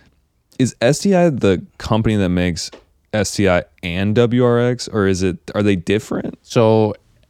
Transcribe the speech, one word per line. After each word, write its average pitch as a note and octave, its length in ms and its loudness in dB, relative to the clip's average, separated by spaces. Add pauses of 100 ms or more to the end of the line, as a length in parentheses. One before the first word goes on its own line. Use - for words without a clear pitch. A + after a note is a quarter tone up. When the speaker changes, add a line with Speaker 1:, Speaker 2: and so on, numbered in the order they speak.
(600)
Speaker 1:
is B2 220 -2
S B2+ 180 2
T G3+ 160 0
I F3 140 4
the G2 340 0 (140)
company A2 400 -2
that F#2+ 120 0
makes F2+ 400 -2 (440)
S G#2+ 220 -2
T G2 140 2
I F2+ 140 2 (180)
and F#2+ 340 -4
W A#2+ 280 2
R A#2+ 160 2
X, A#2+ 300 -4
or G2+ 180 0
is F#2 160 0
it, F2 140 0 (180)
are G#2 80 0
they G2+ 140 2
different? A2 640 -4
Speaker 2:
So A2 540 2 (340)